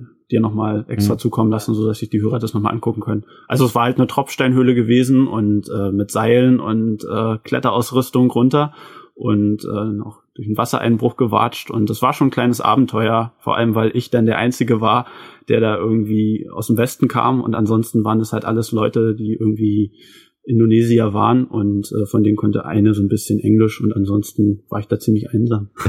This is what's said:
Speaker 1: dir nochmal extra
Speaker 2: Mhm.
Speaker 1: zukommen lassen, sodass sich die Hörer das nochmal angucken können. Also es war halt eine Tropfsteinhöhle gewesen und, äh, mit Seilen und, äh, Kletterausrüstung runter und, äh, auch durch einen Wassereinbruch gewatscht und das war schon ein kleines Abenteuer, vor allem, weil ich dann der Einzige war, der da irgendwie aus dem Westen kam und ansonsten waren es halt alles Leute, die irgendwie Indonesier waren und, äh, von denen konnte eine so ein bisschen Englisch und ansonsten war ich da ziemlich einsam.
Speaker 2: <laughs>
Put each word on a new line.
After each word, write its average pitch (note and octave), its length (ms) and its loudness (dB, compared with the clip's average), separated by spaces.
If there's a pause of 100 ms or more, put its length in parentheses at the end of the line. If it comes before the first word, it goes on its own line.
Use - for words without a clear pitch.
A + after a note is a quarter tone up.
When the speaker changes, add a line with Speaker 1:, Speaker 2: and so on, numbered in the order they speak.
(300)
Speaker 1:
dir A2 100 2
nochmal G#2+ 480 -2
extra G#2 260 0
Speaker 2:
Mhm. G#2+ 40 -4
Speaker 1:
zukommen A2+ 320 0
lassen, A2 240 -2
sodass G#2+ 240 -2
sich G#2+ 100 -10
die G#2+ 140 -2
Hörer A2 160 -2
das A2 160 -6
nochmal G#2 180 -2
angucken G#2+ 300 -4
können. G#2 240 -6 (200)
Also B2+ 200 2
es A2+ 80 -2
war A#2+ 100 2
halt B2+ 140 0
eine B2+ 80 2
Tropfsteinhöhle B2+ 680 0
gewesen B2 540 2
und, G#2 400 -2
äh, G2 240 -4
mit G2+ 180 -2
Seilen B2 500 4
und, A2 440 -2
äh, A2 400 -2
Kletterausrüstung B2 840 0
runter D3 420 2 (420)
und, G#2 520 -2
äh, G#2 360 -6
auch G#2+ 200 -16 (120)
durch G#2 140 -10
einen G#2+ 80 -4
Wassereinbruch A#2 600 0
gewatscht A2+ 540 -2
und G#2+ 200 -2
das G2 100 -8
war C3 140 0
schon C#3 140 2
ein B2+ 40 0
kleines A#2+ 300 0
Abenteuer, A2+ 760 0
vor - 180 -4
allem, A2+ 180 0
weil A2 200 0
ich B2 140 -2
dann A#2 160 2
der A2 140 2
Einzige A#2 420 0
war, A2+ 260 0 (440)
der A2+ 100 2
da G#2+ 160 0
irgendwie G#2+ 760 -2
aus - 160 -6
dem A2 100 2
Westen A#2+ 280 0
kam B2 360 0
und A2+ 120 -4
ansonsten A2 480 0
waren A2 160 0
es A2 140 -4
halt A2 140 -4
alles A2+ 260 -2
Leute, A2 420 0
die A2 240 -4
irgendwie G#2+ 540 0 (540)
Indonesier A2+ 680 4
waren A#2 320 2
und, G2+ 460 -2
äh, G#2+ 120 -2
von A2 180 0
denen G#2 140 2
konnte G#2 300 -2
eine G#2 260 4
so G2+ 100 0
ein G2 60 2
bisschen G#2 300 -2
Englisch A2 420 2
und A2 160 -2
ansonsten G#2 720 0
war G2+ 100 -6
ich G#2 100 -8
da G#2+ 100 0
ziemlich G#2+ 320 0
einsam. A2 460 -2
Speaker 2:
<laughs> - 120 -12